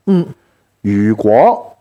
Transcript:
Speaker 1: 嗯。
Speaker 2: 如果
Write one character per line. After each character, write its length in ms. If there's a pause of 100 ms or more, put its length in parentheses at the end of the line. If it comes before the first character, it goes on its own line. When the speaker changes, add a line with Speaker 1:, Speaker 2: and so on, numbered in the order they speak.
Speaker 1:
嗯。 200 (560)
Speaker 2:
如 340
果 500 (140)